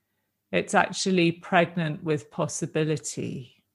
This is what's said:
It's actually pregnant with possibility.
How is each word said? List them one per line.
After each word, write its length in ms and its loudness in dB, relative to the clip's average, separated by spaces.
It's 220 0
actually 580 2
pregnant 720 0
with 280 -2
possibility. 1300 -4